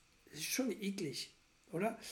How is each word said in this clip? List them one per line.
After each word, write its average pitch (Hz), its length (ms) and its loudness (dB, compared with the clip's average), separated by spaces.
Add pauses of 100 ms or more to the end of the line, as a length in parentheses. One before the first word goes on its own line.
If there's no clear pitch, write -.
(260)
das - 100 -16
ist 151 100 -4
schon 254 260 4
eklig, 190 640 -2 (360)
oder? 208 260 2 (140)